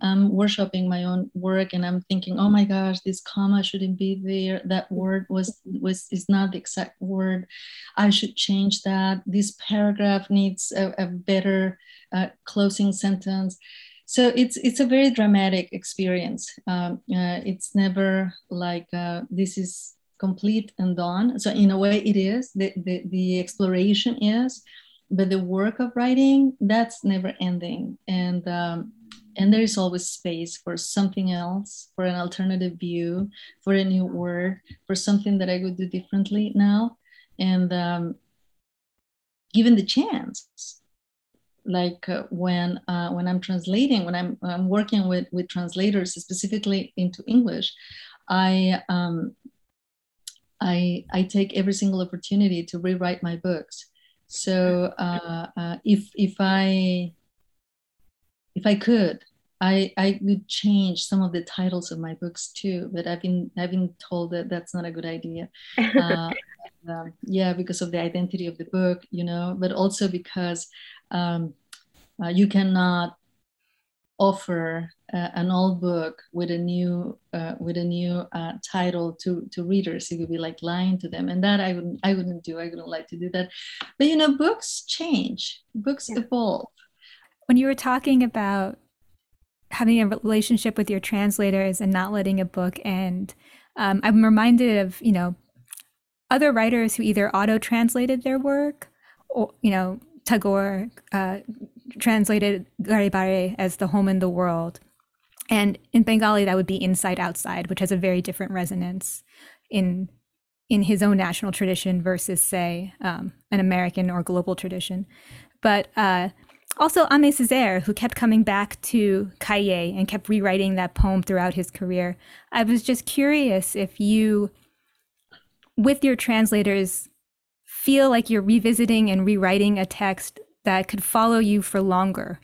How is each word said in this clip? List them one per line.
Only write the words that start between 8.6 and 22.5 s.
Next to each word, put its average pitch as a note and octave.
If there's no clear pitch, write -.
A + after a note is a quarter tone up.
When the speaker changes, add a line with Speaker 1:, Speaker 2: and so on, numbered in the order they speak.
Speaker 1:
that. F#3+
This G3+
paragraph G3+
needs G3
a, F#3+
a F#3
better, F#3+
uh, F#3
closing G3+
sentence." F#3+
So B3
it's, B3+
it's B3
a C#4
very C4
dramatic G3
experience. F#3
Um, F3+
uh, F3+
it's F#3+
never F#3+
like, F3
uh, F3
this F#3
is -
complete G#3
and F3+
done. G3
So G#3
in G#3
a F#3+
way G3+
it G#3
is, G#3